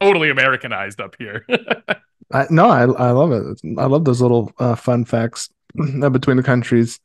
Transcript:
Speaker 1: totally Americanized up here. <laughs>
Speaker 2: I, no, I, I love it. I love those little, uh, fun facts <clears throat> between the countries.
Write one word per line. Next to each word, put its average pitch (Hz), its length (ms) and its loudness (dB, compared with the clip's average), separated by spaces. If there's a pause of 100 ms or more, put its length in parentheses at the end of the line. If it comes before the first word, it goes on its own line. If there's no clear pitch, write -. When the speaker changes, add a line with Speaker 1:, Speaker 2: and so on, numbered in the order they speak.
Speaker 1:
totally 185 280 2
Americanized 123 720 -2
up 98 180 -16
here. 107 260 -12 (420)
<laughs> - 460 -12
Speaker 2:
I, 139 160 0
no, 170 200 4
I, 127 140 4
I 123 280 2
love 139 220 2
it. 104 280 -6 (160)
I - 80 -2
love 143 200 2
those 123 160 2
little, 120 380 2
uh, 120 160 0
fun 120 280 -2
facts 117 460 -4 (260)
<clears throat> - 0 -
between 135 640 0
the 127 60 2
countries. 120 600 0